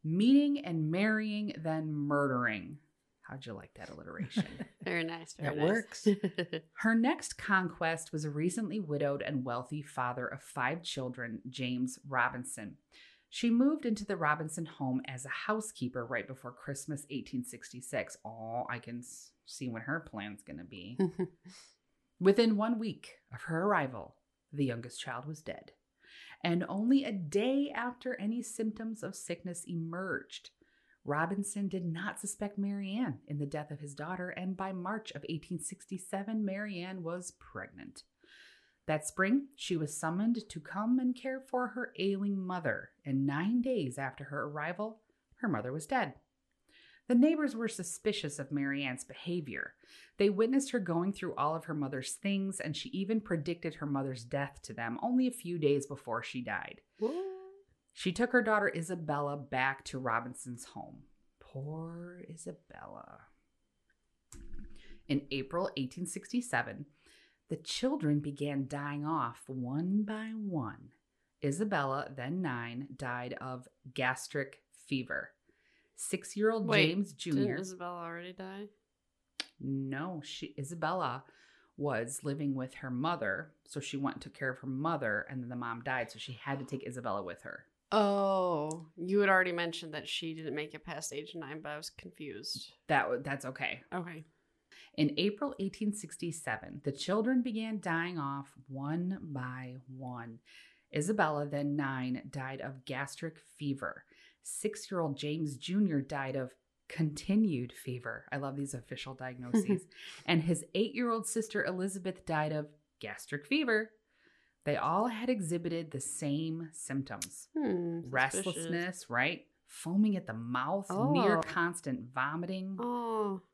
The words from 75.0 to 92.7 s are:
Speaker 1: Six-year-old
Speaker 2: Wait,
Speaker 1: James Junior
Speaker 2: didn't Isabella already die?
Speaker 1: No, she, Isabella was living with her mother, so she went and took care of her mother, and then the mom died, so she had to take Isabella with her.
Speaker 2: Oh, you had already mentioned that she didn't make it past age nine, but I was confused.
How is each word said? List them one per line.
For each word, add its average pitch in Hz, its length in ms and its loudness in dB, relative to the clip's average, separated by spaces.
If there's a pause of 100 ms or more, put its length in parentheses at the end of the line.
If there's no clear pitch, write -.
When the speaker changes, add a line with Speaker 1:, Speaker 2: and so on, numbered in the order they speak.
Speaker 1:
Six-year-old 208 720 0
Speaker 2:
Wait, 165 220 6
Speaker 1:
James 190 240 0
Junior 143 320 2
Speaker 2:
didn't - 160 0
Isabella 180 420 -8
already 170 280 -8
die? 190 340 -10 (920)
Speaker 1:
No, 135 640 -4
she, - 320 -10
Isabella 156 680 -2 (520)
was 131 460 0
living 143 320 0
with 131 200 -4
her 131 160 -8
mother, 135 600 0 (160)
so - 140 -6
she - 160 -6
went 135 200 0
and - 60 -12
took - 120 -14
care 135 160 -2
of 127 80 -6
her 131 100 -8
mother, 135 600 0
and 131 140 -6
then 120 60 -6
the 123 80 -6
mom 120 280 -4
died, 127 280 -2
so 110 80 -14
she 123 200 -8
had 139 200 -4
to - 40 -6
take 135 220 -6
Isabella 117 380 -4
with 87 180 -8
her. - 220 -12 (260)
Speaker 2:
Oh, 185 960 4 (100)
you 185 240 4
had 196 100 6
already 185 220 6
mentioned 170 420 -2
that 151 120 -4
she 160 280 -4
didn't 156 200 -4
make 151 200 -4
it 151 100 -12
past 156 280 -6
age 147 220 -8
nine, 156 280 -8
but 151 80 -8
I 147 80 -4
was 165 120 -10
confused. - 840 -10 (160)